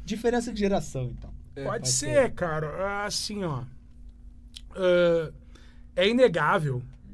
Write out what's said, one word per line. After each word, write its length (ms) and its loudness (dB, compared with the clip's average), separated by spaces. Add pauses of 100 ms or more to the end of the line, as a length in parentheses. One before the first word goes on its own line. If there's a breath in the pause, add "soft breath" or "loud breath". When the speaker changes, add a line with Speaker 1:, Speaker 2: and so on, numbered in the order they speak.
Speaker 1:
Diferença 480 0
de 80 -8
geração, 600 -2
então. 120 -14 (240)
Speaker 2:
É. 100 -10
Speaker 3:
Pode 160 -4
Speaker 1:
Pode 100 -4
Speaker 3:
ser, 320 4
Speaker 1:
ser. 100 4
Speaker 3:
cara. 720 -2
Assim, 400 -4
ó. 200 -4 (1080)
Ah, 560 4 (640 loud breath)
é 140 4
inegável 760 4 (320)